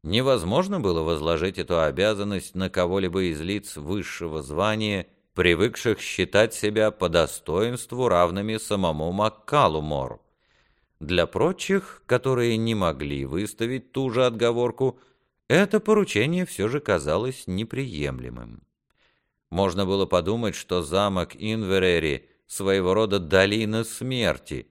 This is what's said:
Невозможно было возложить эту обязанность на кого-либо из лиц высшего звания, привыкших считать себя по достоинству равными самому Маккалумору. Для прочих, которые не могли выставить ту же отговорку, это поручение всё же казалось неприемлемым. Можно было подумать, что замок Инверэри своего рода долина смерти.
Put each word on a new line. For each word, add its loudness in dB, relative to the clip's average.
Невозможно 0
было 2
возложить 0
эту 0
обязанность -2
на -2
кого-либо 0
из -6
лиц -6
высшего -6
звания, -2
привыкших 2
считать 2
себя 0
по -2
достоинству 0
равными 2
самому -2
Маккалумору. 0
Для 2
прочих, -2
которые 2
не 0
могли -2
выставить -4
ту -2
же 2
отговорку, 0
это 4
поручение 2
всё -4
же -2
казалось -2
неприемлемым. -6
Можно 0
было 0
подумать, 0
что -2
замок 0
Инверэри 0
своего 2
рода 2
долина 2
смерти. -4